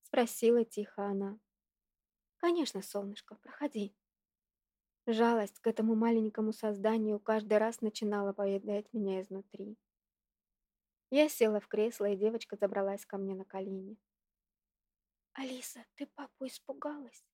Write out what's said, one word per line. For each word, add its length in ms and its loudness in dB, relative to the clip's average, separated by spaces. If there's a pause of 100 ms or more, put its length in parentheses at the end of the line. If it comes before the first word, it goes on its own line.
спросила 600 4
тихо 440 -4
она. 300 -2 (1000)
"Конечно, 440 0
солнышко, 540 -8
проходи". 580 -6 (1120)
Жалость 520 2
к 80 0
этому 260 2
маленькому 600 2
созданию 680 0
каждый 380 2
раз 240 2
начинала 500 -2
поедать 640 -2
меня 280 -2
изнутри. 560 -12 (1300)
Я 180 6
села 320 4
в 80 -8
кресло, 380 0
и 100 2
девочка 400 -2
забралась 500 -2
ко 120 -8
мне 180 -4
на 80 -10
колени. 540 -10 (1400)
"Алиса, 520 -10 (100)
ты 120 -8
папу 400 -12
испугалась?" 840 -10